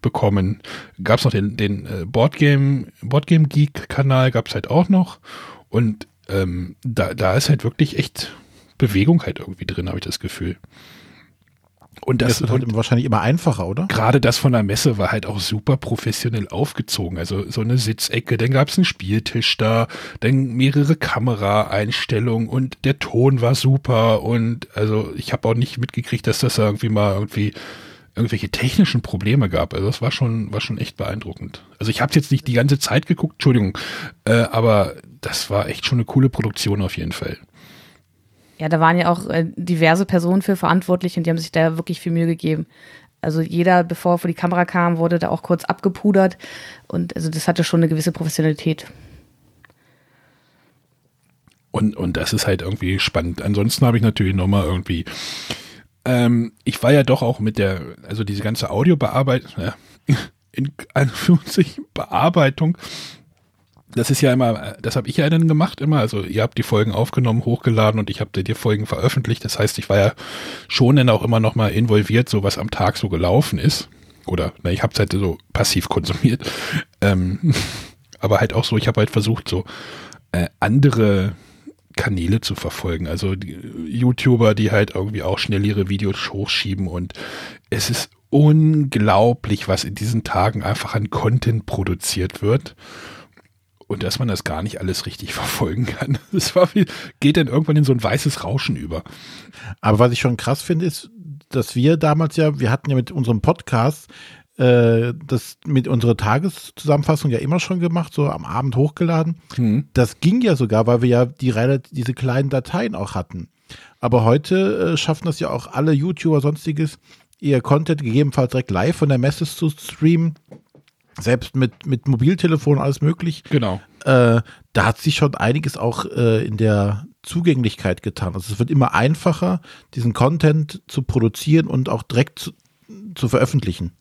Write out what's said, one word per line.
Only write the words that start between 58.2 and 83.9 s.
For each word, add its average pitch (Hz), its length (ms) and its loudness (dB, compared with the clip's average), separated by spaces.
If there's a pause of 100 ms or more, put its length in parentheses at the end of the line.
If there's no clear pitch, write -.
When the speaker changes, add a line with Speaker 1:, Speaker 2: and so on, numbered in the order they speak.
Speaker 1:
diese 98 180 -6
ganze 110 280 -4
Audiobearbeitung, 135 880 2
ja, - 160 -4 (340)
<laughs> 135 80 4 (360)
in 139 200 -4 (220)
Anführungszeichen - 960 2
Bearbeitung, 160 840 0 (1160)
das - 160 0
ist 135 100 2
ja 135 120 4
immer, 110 500 0
das - 140 -4
hab 110 100 -2
ich 131 120 -4
ja 151 120 2
dann 165 180 4
gemacht 156 320 0
immer, 147 200 2
also 107 220 -2
ihr 98 200 -2
habt 113 160 -2
die 117 40 -2
Folgen 110 300 0
aufgenommen, 117 520 0
hochgeladen 110 560 2
und 101 100 -4
ich - 100 -8
hab - 120 -6
die, 95 120 -2
die 110 100 -4
Folgen 107 320 -2
veröffentlicht, - 580 -2
das - 140 -6
heißt, 107 200 0
ich - 100 -10
war 98 100 4
ja 101 140 4 (560)
schon 131 280 4
dann 127 120 6
auch 110 140 2
immer 113 180 2
noch 110 140 0
mal 110 160 2
involviert, 107 580 2
so 104 140 0
was 98 160 0
am 87 120 -6
Tag - 260 0
so - 120 -4
gelaufen 90 500 2
ist, - 300 0 (380)
oder, 82 260 -2 (100)
na, 87 80 0
ich 92 120 0
hab's - 160 -2
halt 104 140 2
so 92 260 -2 (140)
passiv - 360 -2
konsumiert, - 640 -2 (500)
ähm, 98 540 2 (320)
<laughs> - 320 -20
aber 104 220 2
halt 117 140 0
auch 113 100 0
so, - 140 0
ich - 100 0
hab - 80 0
halt 107 140 2
versucht, 110 380 -2
so, 92 160 -2 (680)
äh, 87 160 0 (120)
andere 107 720 2 (640)
Kanäle 98 460 0
zu - 120 -6
verfolgen, 82 520 -6
also 92 280 -2
die 92 220 -10 (320)
YouTuber, 120 640 2